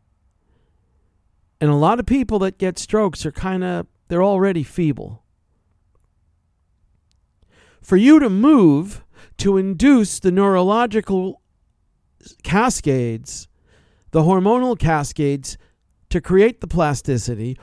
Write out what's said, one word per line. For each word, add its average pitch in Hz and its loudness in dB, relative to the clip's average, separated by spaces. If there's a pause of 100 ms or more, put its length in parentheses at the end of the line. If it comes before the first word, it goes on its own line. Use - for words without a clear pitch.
(1600)
And 147 2
a 147 2
lot 180 2
of - -8
people 233 -2
that 190 -4
get 185 -6
strokes 214 -4
are 147 -6
kinda, 185 -6 (200)
they're 175 0
already 196 0
feeble. 139 -6 (2500)
For - 0
you 285 8
to 262 2
move, 196 2 (340)
to 196 0
induce 196 2
the 185 0
neurological 196 -2 (1000)
cascades, 131 -4 (640)
the 160 2
hormonal 202 0
cascades, 143 -4 (520)
to 175 -2
create 196 2
the 175 -12
plasticity, 127 -4